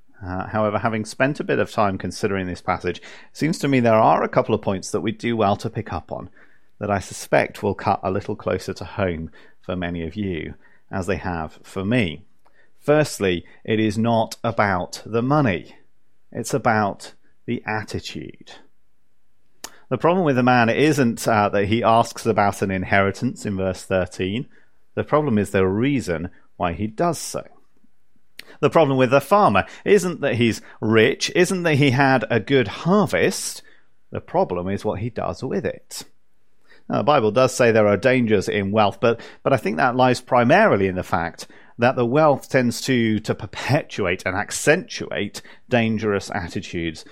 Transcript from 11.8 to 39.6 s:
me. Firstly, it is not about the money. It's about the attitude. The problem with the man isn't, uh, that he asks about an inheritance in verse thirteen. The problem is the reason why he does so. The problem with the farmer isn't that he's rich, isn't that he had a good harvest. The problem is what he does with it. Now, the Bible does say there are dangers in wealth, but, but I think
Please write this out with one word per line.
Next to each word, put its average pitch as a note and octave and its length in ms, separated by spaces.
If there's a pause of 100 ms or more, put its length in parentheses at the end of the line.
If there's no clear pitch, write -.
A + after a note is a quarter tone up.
me. F#2+ 400 (560)
Firstly, D3 640 (180)
it A2 140
is G#2+ 180
not A2+ 460
about G2 640
the A2+ 160
money. C3 540 (560)
It's - 200
about G#2+ 600 (340)
the A#2+ 180
attitude. - 880 (1400)
The B2+ 100
problem F3+ 260
with C#3+ 120
the B2 60
man B2 260
isn't, C3 600
uh, G#2+ 220
that G2+ 160
he A2 180
asks A2+ 420
about G2+ 360
an G2+ 100
inheritance G2 720
in G#2 100
verse F#2+ 280
thirteen. F#2+ 640 (460)
The G#2+ 100
problem D3 340
is G2 120
the F#2+ 180
reason F#2+ 640 (260)
why F2 160
he G2 160
does E3 300
so. - 280 (1120)
The D3+ 100
problem C#3 280
with C3 120
the C3+ 100
farmer E3+ 460 (180)
isn't F3+ 380
that B2+ 120
he's A2 260 (200)
rich, A2 560
isn't F3+ 260
that E3 140
he C#3+ 140
had C3 400
a A#2 100
good B2+ 260
harvest. D#3+ 960 (480)
The G2+ 100
problem F#2 480
is G2 160
what F2+ 160
he A#2 100
does F2+ 340
with D3 200
it. - 400 (840)
Now, - 100
the A2+ 60
Bible A#2 260
does B2+ 240
say A#2+ 160
there G#2+ 160
are G#2 100
dangers A2+ 520
in G2 240
wealth, G#2 280
but, A#2 200 (240)
but C3 80
I C3+ 40
think F#3+ 200